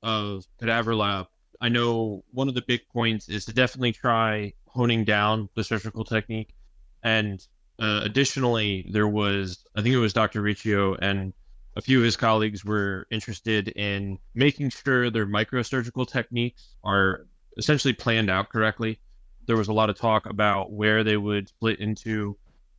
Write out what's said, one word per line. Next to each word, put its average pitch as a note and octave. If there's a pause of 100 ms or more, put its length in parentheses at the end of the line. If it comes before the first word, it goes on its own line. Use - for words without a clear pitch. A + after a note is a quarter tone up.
of G#2 (120)
Cadaver A2+
Lab, G2+ (340)
I A#2+
know A#2
one C3
of B2+
the A#2+
big B2
points A2+
is G2
to A2+
definitely B2
try A2 (140)
honing A#2+
down G#2+
the A2
surgical A2
technique. A2 (500)
And, G#2+ (340)
uh, G#2+
additionally, G#2+
there G#2
was, G2 (100)
I G#2+
think A#2+
it B2+
was A2
Doctor G#2+
Riccio G2+
and G2 (420)
a G2+
few C3
of A#2
his A#2
colleagues G#2+
were G2+
interested G#2+
in G2+ (160)
making C#3
sure B2
their A2
microsurgical A#2+
techniques A#2+
are G2 (320)
essentially C3+
planned A2+
out F#2+
correctly. A2 (480)
There A2+
was G#2
a G#2+
lot G#2+
of G2+
talk A2
about G2+
where G#2+
they G#2+
would G#2
split -
into, G#2+ (420)